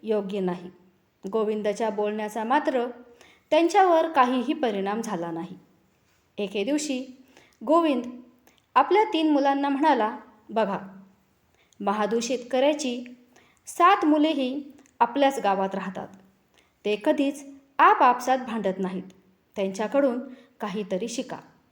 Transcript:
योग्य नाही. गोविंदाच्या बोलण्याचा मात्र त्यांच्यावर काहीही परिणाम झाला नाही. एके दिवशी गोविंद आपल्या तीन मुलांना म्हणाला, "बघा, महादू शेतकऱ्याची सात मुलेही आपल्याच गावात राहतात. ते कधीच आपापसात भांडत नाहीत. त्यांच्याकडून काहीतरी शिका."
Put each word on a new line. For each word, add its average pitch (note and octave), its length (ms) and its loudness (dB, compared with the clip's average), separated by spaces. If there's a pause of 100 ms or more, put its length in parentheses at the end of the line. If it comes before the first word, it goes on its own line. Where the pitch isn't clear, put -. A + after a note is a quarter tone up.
योग्य G#3 380 -2
नाही. F3+ 300 -4 (600)
गोविंदाच्या G#3+ 580 -2
बोलण्याचा G#3+ 540 -4
मात्र C4 420 0 (640)
त्यांच्यावर E4+ 580 4
काहीही B3+ 440 2
परिणाम G#3 480 -2
झाला F3 300 -6
नाही. F3 280 -10 (800)
एके G3+ 260 -4
दिवशी C4+ 420 -2 (600)
गोविंद D4+ 360 2 (720)
आपल्या F#4+ 300 4
तीन D#4+ 260 0
मुलांना C#4 380 2
म्हणाला, C4 500 0 (320)
"बघा, G#3 280 -2 (1000)
महादू G#3 400 -2
शेतकऱ्याची B3+ 840 -2 (640)
सात F#4+ 380 4
मुलेही D4 580 2 (380)
आपल्याच C4+ 380 2
गावात F#3+ 360 0
राहतात. F#3 340 -8 (760)
ते G#3 200 0
कधीच D4 420 0 (320)
आपापसात C4+ 600 4
भांडत A3 400 -4
नाहीत. F#3 240 -4 (540)
त्यांच्याकडून G#3+ 640 0 (400)
काहीतरी F#3+ 480 -6
शिका." B3+ 280 -8 (360)